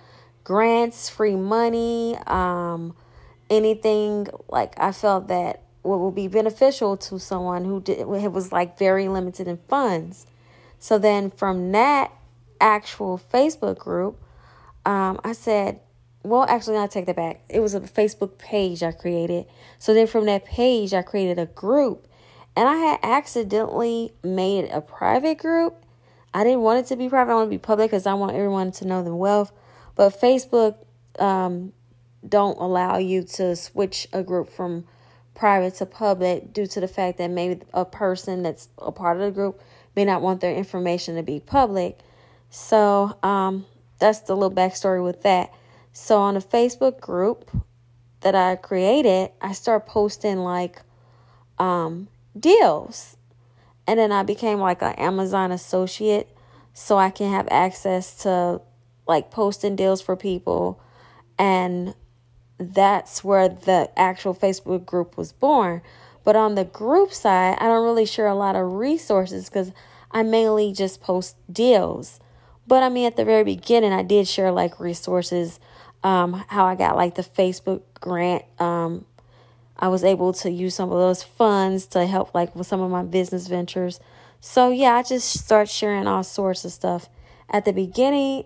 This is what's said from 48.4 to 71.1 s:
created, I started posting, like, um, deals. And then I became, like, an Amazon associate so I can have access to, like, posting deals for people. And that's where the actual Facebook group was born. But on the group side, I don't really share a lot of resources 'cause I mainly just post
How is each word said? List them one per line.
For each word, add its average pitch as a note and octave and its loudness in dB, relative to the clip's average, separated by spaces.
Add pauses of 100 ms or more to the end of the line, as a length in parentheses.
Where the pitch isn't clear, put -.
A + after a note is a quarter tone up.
created, F#3+ 2 (100)
I G3 -6
started G#3+ -2
posting, G#3 -2
like, F3+ -4 (760)
um, F3 -2 (300)
deals. C4+ 2 (720)
And A3 2
then G#3+ 4
I G3+ 2
became, G#3 -2
like, F3+ 0
an - -2
Amazon F#3+ -2
associate F#3 -2 (380)
so - 0
I F#3+ 4
can G3 -4
have G3 -2
access F#3 0
to, F3+ 0 (440)
like, D#3+ 0
posting G3+ -4
deals F#3+ 0
for - -4
people. F3+ -4 (580)
And F#3 0 (600)
that's G3 0
where F#3+ 4
the F#3 0
actual F#3 0
Facebook F#3 -2
group F3 -4
was E3+ -10
born. G#3 0 (400)
But G#3+ 6
on G#3+ 2
the F#3+ 0
group D4+ 0
side, F#3 2
I - -4
don't A3+ 2
really A3+ 2
share G#3+ 0
a G3+ 0
lot G3 0
of F#3 -2
resources G3 -2
'cause F#3 -4 (400)
I A3+ 0
mainly A3 2
just F#3+ -6
post F3+ -4 (160)